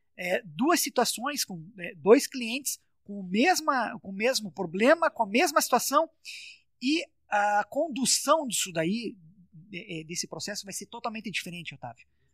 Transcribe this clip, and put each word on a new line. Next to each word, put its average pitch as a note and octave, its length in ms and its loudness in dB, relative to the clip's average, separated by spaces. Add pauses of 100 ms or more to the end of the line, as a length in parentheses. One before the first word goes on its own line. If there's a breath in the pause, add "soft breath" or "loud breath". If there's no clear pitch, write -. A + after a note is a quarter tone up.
(160)
é, F#3 260 -2
duas A#3 380 2
situações, B3+ 640 -2
com, E3+ 340 -10
é, F3 180 -10
dois G3 300 8
clientes B3 540 -6 (240)
com G3+ 160 -12
o - 20 -10
mesma, B3+ 760 0
com F#3 80 -16
o G3 60 -10
mesmo G#3+ 360 -2
problema, A3+ 600 2
com - 120 -4
a G#3+ 40 2
mesma C#4+ 340 2
situação, C#4 480 2 (720 loud breath)
e D#4 240 0 (240)
a G#3 360 2
condução C#4+ 840 0
disso F#3+ 240 -4
daí, F#3 420 -2 (380)
de-, E3+ 480 -12
é, D#3 40 -12
desse E3 220 -6
processo, - 380 -10
vai G3 80 -12
ser - 140 -10
totalmente A3+ 440 -8
diferente, E3+ 440 -8
Otávio, - 320 -14 (280)